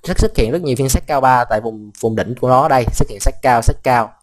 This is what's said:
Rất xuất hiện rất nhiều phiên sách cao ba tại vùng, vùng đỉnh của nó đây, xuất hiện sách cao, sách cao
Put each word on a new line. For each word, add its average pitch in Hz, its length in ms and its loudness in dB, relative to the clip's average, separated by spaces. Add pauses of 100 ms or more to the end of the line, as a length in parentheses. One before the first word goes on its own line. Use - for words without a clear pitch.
Rất 180 160 -4
xuất - 180 2
hiện 113 140 0
rất 170 120 -4
nhiều 131 160 -2
phiên 135 100 -2
sách - 180 -2
cao 143 140 0
ba 127 240 4
tại 110 160 -2
vùng, 110 300 -10 (100)
vùng 110 160 -2
đỉnh 110 240 -4
của 123 80 0
nó 131 200 4
đây, 131 240 2
xuất - 160 0
hiện 101 120 -12
sách - 220 0
cao, 120 200 2
sách 139 200 2
cao 120 300 0 (100)